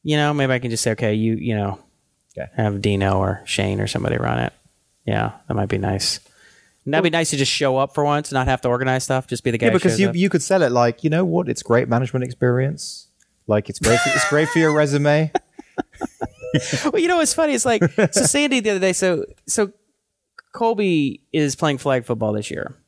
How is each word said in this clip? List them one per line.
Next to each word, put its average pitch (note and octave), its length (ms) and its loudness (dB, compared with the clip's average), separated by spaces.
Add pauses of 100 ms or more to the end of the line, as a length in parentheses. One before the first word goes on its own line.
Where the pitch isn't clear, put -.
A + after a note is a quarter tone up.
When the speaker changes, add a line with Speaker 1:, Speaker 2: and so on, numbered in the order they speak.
Speaker 1:
you D3+ 140 0
know, D3 160 2
maybe C3+ 180 0
I B2 80 2
can A#2+ 120 -4
just A2+ 120 -2
say, A#2 80 2
"Okay, G#2+ 220 0
you, A2 220 0
you A2 200 -2
know, G2+ 240 -2 (580)
Speaker 2:
Okay. - 200 -10
Speaker 1:
have G#2 240 0
Dino G2 360 2
or G2 280 -2
Shane G2+ 340 -2
or G#2 80 -2
somebody - 300 -2
run A#2+ 220 -2
it." - 120 -2 (540)
Yeah, A2 280 -2 (140)
that - 60 -4
might G2+ 160 -2
be G2+ 80 -2
nice. G2 420 -2 (640)
And C#3+ 100 -4
that'd D#3+ 100 2
be E3+ 120 2
Speaker 2:
Well E3 40 2
Speaker 1:
nice D#3+ 100 0
to D3 80 -4
just C3+ 140 0
show C3+ 260 0
up C3+ 160 0
for D3 100 0
once, D3 300 0
not C3 140 0
have C3 140 0
to B2+ 60 -2
organize C3 380 0
stuff, C3 220 -2
just - 160 -6
be B2 80 0
the A2+ 60 0
guy - 100 2
Speaker 2:
Yeah, A3+ 60 4
Speaker 1:
who F#3 40 2
Speaker 2:
because E3+ 160 2
Speaker 1:
shows - 80 0
Speaker 2:
you, G3 80 2
Speaker 1:
up. E3+ 60 -4
Speaker 2:
you F#3+ 140 2
could D#3+ 140 0
sell F#3+ 200 2
it B2 80 2
like, A#2+ 320 2
"You D#3 80 0
know E3+ 120 0
what? E3+ 240 0
It's A#2+ 160 -4
great A#2+ 240 2
management B2+ 380 0
experience. B2+ 840 -2 (400)
Like, G#2+ 220 0
it's - 100 -10
great A2+ 200 4
for, F5 100 2
it's - 200 0
great D3+ 200 2
for E3 100 2
your D#3 160 4
resume." D3 600 2
Speaker 1:
<laughs> - 60 0 (1500)
Well, G#4 100 0
you E4+ 60 2
know F4+ 100 2
what's D#4 160 0
funny? D4+ 200 0
It's A#3 120 -2
like, A3+ 160 0 (120)
so G#3 140 2
Speaker 2:
<laughs> - 40 -4
Speaker 1:
Sandy C4+ 480 2
the G#3 120 -2
other G3 80 -2
day, F#3 140 2
so, F3+ 300 0 (240)
so G3+ 240 -2 (840)
Colby F#3+ 680 0 (100)
is D3 240 0
playing D3 220 0
flag C3 280 0
football A2+ 280 -2
this G#2+ 180 -6
year - 240 -10 (120)